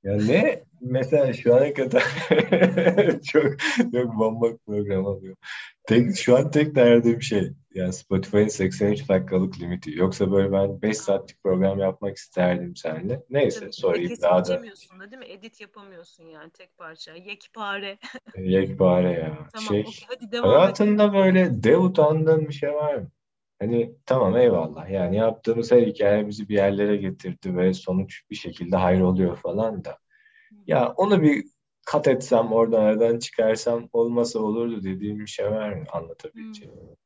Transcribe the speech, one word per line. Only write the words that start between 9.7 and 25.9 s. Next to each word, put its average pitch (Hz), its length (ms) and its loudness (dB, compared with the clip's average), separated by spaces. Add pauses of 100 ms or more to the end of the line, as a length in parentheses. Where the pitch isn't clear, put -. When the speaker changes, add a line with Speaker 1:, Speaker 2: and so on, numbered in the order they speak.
Speaker 1:
Yoksa 92 400 -2
böyle 98 200 2
ben 98 300 -2
beş 107 160 -2
Speaker 2:
Aa. - 60 -12
Speaker 1:
saatlik - 400 -4
program 95 360 0
yapmak 95 380 -4
isterdim 90 580 -4
seninle. 85 540 -8
Neyse, 135 300 0
Speaker 2:
Tabii 98 120 -14
ki - 60 -16
de - 40 -10
Speaker 1:
sorayım 87 280 -2
Speaker 2:
kesip - 140 -8
Speaker 1:
daha 92 220 2
da 90 40 -6
Speaker 2:
biçemiyorsun - 500 -8
da 202 120 -20
değil 262 80 -20
mi? - 100 -20
Edit 202 320 -20
yapamıyorsun 190 640 -20
yani 160 280 -20
tek - 260 -20
parça. 160 360 -20
Yekpare. 202 880 -12
<laughs> - 360 -20
Speaker 1:
Yekpare 92 760 2
ya. 80 420 -8
Speaker 2:
Tamam, - 140 -10
Speaker 1:
Şey, 101 120 -2
Speaker 2:
okey. - 280 -12
Hadi - 240 -14
devam 98 180 0
Speaker 1:
hayatında 208 540 4
Speaker 2:
edelim. 202 100 2
Speaker 1:
böyle 185 500 2
dev 131 160 6
utandığın 156 680 2
bir 143 60 -10
şey 143 200 -4
var 147 220 -2
mı? 98 160 -10 (480)
Hani 117 360 -2 (100)
tamam, 117 320 2
eyvallah. 85 520 2
Yani 95 280 -2
yaptığımız 113 540 0
her 123 100 8
hikayemizi 104 680 0